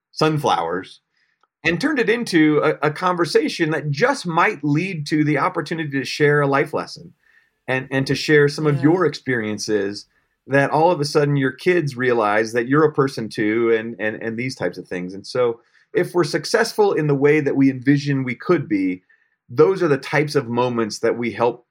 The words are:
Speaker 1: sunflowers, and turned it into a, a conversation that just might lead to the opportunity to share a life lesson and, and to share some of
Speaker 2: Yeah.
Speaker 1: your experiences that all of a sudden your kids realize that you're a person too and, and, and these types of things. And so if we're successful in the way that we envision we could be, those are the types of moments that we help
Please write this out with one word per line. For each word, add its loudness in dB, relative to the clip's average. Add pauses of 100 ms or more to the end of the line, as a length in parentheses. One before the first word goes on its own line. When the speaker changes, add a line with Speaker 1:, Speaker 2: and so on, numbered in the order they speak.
(120)
Speaker 1:
sunflowers, -2 (640)
and -2
turned 0
it 0
into 2
a, 0
a 2
conversation 0
that -4
just 0
might 0
lead -2
to 0
the 0
opportunity -4 (100)
to -4
share 2
a 2
life 0
lesson -10 (540)
and, -4
and 0
to 0
share 4
some -2
of 2
Speaker 2:
Yeah. 0
Speaker 1:
your 4
experiences -4 (440)
that 2
all 4
of -2
a 0
sudden 2
your 2
kids -2
realize 0
that 0
you're 4
a 0
person -2
too 0
and, 0
and, -2
and -4
these -6
types -4
of -14
things. -8
And -14
so -2 (340)
if -2
we're 2
successful 0
in 0
the 2
way 4
that 0
we 4
envision 0
we -6
could 0
be, -2 (460)
those 4
are 2
the 4
types -2
of 0
moments -2
that 0
we -4
help -2